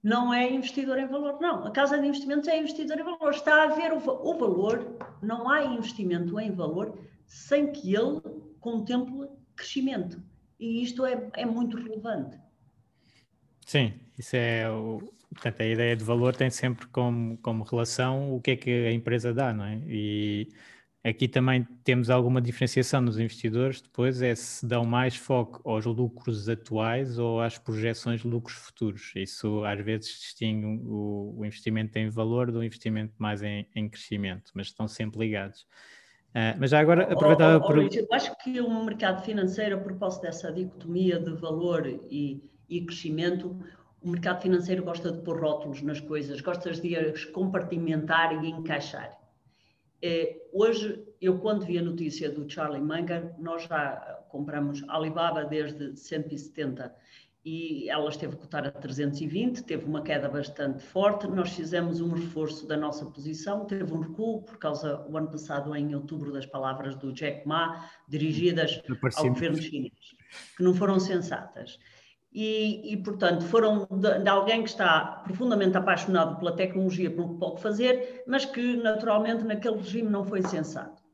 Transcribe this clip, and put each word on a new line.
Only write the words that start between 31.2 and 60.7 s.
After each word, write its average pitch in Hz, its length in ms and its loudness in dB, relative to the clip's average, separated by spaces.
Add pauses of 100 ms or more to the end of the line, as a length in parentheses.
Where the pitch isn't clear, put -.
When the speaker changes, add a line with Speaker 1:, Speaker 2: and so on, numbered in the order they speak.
Speaker 2:
o 107 80 -8
investimento 110 540 -2
em 110 100 0
valor 113 420 0
do 117 140 -2
investimento 110 540 -4
mais 104 240 -2
em, 104 340 -4
em 107 100 -2
crescimento, 101 680 -6
mas 98 140 -8
estão 110 200 -6
sempre 107 320 -6
ligados. 101 460 -4 (680)
Ah, 113 240 2
mas 135 120 2
já 151 100 10
agora 170 260 8
Speaker 1:
Oh, - 60 0
Speaker 2:
aproveitava 156 460 10
Speaker 1:
oh, - 60 6
oh, - 20 2
Speaker 2:
por 147 100 6
Speaker 1:
Luís, - 180 6
eu 226 180 2
acho - 260 0
que 254 240 -4
o 226 220 0
mercado 202 380 0
financeiro, 202 540 0
a 190 40 -4
propósito 190 420 -4
dessa 165 280 -6
dicotomia 175 680 0
de 165 160 -4
valor 160 520 0
e, 139 560 -6 (260)
e 175 160 -4
crescimento, 170 720 -2 (440)
o 175 80 -4
mercado 180 320 -2
financeiro 185 400 2
gosta 170 280 -4
de 160 120 -6
pôr 165 180 -4
rótulos 151 400 -2
nas 147 200 -4
coisas, 143 420 -6
gosta 180 280 -4
de 165 260 -2
as 156 280 -2
compartimentar 165 1200 0
e 160 60 -2
encaixar. 156 640 -6 (840)
Eh, 165 360 0 (160)
hoje, 214 500 2 (180)
eu 185 180 4
quando 208 260 0
vi 170 140 0
a 170 40 2
notícia 165 480 -2
do 143 180 -8
Charlie 147 320 -4
Munger, 170 580 -2
nós 165 260 -6
já 147 640 -4
compramos 143 580 -4
Alibaba 160 580 0
desde 151 520 -4
cento 151 360 -6
e 143 60 -8
setenta 131 560 -8 (500)
e 160 440 -6
ela 151 200 0
esteve 147 260 -8
a - 40 -14
cotar 143 280 -8
a - 40 -4
trezentos 143 500 -4
e 160 60 -4
vinte, 208 380 -2
teve 156 220 -6
uma 143 160 -2
queda 143 260 -2
bastante 143 540 -4